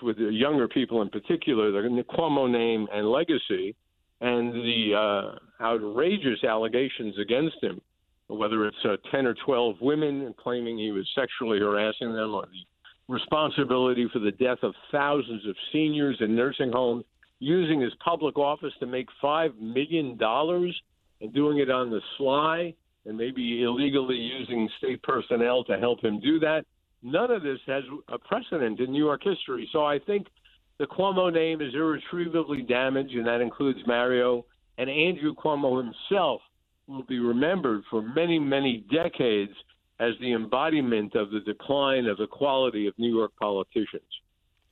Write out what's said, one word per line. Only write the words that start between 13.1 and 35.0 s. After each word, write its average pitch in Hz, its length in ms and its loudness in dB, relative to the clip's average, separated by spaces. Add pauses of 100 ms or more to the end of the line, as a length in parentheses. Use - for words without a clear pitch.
responsibility 127 1000 2
for 123 60 -2
the 104 140 2
death 123 280 0
of 101 140 -2 (160)
thousands 139 560 -2
of 95 80 -6 (160)
seniors 151 480 2
in 113 160 2
nursing 131 360 0
homes, 120 320 0 (360)
using 156 420 2
his 117 120 0 (120)
public 156 320 0
office 143 420 0
to 135 60 -4
make 127 220 -6 (120)
five 151 400 0
million 135 580 -2
dollars 160 640 0 (400)
and 107 140 -12
doing 147 240 4
it 135 140 4
on 127 180 2
the 107 100 -2 (180)
sly, 156 560 2 (320)
and 110 120 -8
maybe 120 460 -2
illegally 131 520 2
using 117 600 -2
state - 260 -2
personnel 123 600 2
to 98 140 0
help 117 240 2
him 107 180 0
do 156 200 4
that. 156 240 2 (420)
None 190 260 2
of 202 120 0
this 135 240 -4
has 135 160 -2 (240)
a 123 100 -8
precedent 147 640 -2
in 127 100 0
New 143 140 2
York 147 220 2
history. 131 480 -4
So 151 100 2
I 147 160 2
think 202 280 -2 (500)
the 143 100 -2
Cuomo 185 460 0
name 160 260 2
is 131 160 -4
irretrievably 156 840 -2
damaged, 131 520 0
and 117 140 -2
that 120 140 2
includes 127 440 0
Mario. 123 600 2 (320)
And 127 120 -4
Andrew 151 460 0